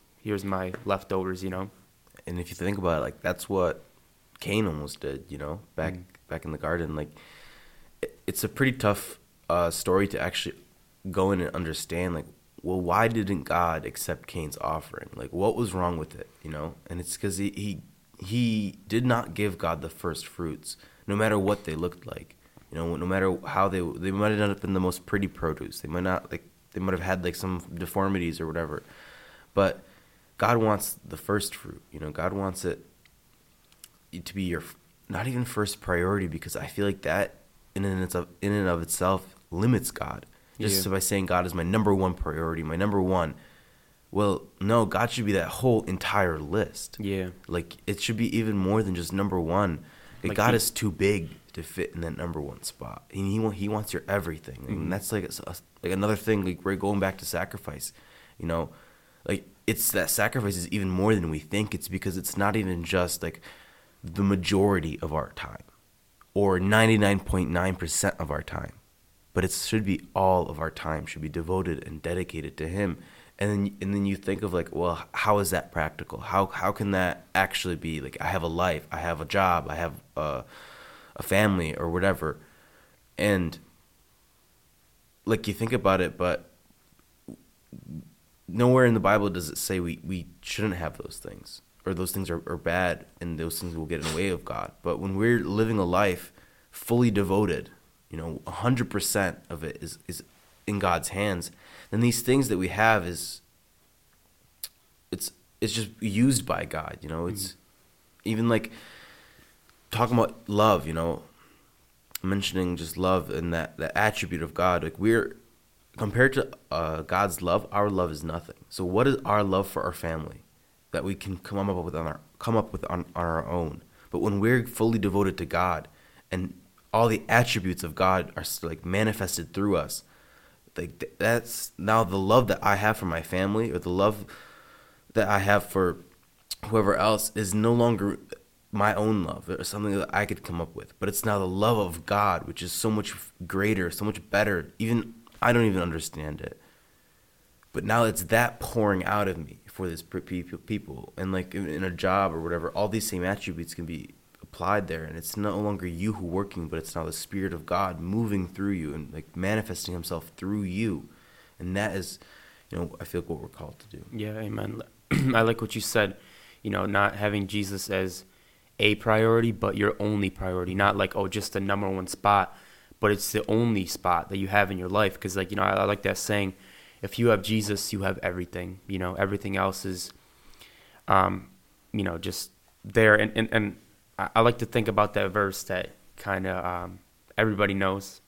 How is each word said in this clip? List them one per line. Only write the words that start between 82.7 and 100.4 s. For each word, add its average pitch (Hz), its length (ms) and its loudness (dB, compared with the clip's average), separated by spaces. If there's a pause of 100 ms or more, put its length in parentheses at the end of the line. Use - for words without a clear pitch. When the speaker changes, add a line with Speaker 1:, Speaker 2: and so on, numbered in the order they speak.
Speaker 2:
And, 92 420 2 (1700)
like, 107 240 2
you 98 60 0
think 110 180 -2
about 95 300 4
it, 80 160 -2
but 90 320 0 (2000)
nowhere 123 380 6
in 117 100 8
the 107 60 4
Bible 101 300 4
does 85 180 -4
it - 100 -8
say 95 220 -2
we, 85 240 -4
we 90 220 -6 (160)
shouldn't 101 320 -2
have 82 240 -6
those - 240 -12
things - 400 -16 (240)
or 95 80 0
those 90 180 -2
things 95 180 -4
are, 85 160 -2
are 87 100 -4
bad 87 500 0 (140)
and 82 180 -4
those 82 220 -4
things 87 160 -6
will 80 100 -4
get 78 140 -4
in 78 100 -2
the 78 60 -2
way 98 120 0
of 90 160 -2
God. - 280 -6 (100)
But 85 160 -2
when 95 180 -2
we're 113 240 4
living 107 380 2
a 95 60 4
life 90 480 2 (380)
fully 120 400 2
devoted, 95 600 2 (400)
you 76 60 -10
know, 80 300 -8
a - 40 -8
hundred 120 400 2
percent 98 480 0 (120)
of 80 140 -8
it - 180 -8
is, - 160 -12 (100)
is - 140 -10 (440)